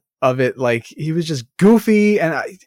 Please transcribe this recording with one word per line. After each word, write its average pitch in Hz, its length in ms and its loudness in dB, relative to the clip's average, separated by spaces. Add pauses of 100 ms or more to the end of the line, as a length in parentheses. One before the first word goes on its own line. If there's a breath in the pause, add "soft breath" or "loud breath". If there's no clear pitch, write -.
(240)
of 127 160 0
it, 127 180 -2
like, 120 280 -2
he 156 260 -10
was 165 160 -4
just 139 180 -8 (120)
goofy, 208 600 4
and 160 140 -2
I, 143 340 -8